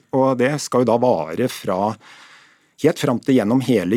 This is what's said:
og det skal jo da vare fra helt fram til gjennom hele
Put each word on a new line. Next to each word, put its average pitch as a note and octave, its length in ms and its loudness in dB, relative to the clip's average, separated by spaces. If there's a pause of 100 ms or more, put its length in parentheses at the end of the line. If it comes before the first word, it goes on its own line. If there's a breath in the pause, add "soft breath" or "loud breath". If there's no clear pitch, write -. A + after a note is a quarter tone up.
(140)
og C3 240 2
det B2 240 0
skal B2 240 0
jo - 0 -
da A2+ 120 2
vare A2+ 520 0
fra G#2 460 -4 (840 loud breath)
helt D#3 160 2
fram B2+ 220 -2
til C3+ 160 0
gjennom A#2+ 260 2
hele G#2 360 0